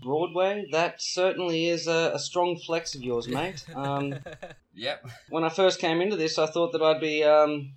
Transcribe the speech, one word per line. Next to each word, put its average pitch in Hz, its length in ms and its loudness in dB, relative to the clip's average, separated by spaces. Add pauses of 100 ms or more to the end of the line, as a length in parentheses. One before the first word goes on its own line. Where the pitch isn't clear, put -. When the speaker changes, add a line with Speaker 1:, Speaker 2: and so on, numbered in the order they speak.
Speaker 1:
Broadway, 175 720 -2
that 165 280 0
certainly 175 680 0
is 165 180 -2
a, 165 280 2
a 143 40 -4
strong 175 480 0
flex 165 280 -4
of 131 80 -12
yours, 120 260 -4
mate. 151 420 -4
Speaker 2:
<laughs> 156 40 -16
Speaker 1:
Um, 139 420 -4 (640)
Speaker 2:
Yep. 131 280 -6 (240)
Speaker 1:
when 160 120 0
I 165 60 2
first 180 320 4
came 170 220 2
into 202 140 0
this, 160 220 0
I 156 60 4
thought 170 280 0
that 160 100 0
I'd 156 180 4
be, 151 240 0
um, 151 520 4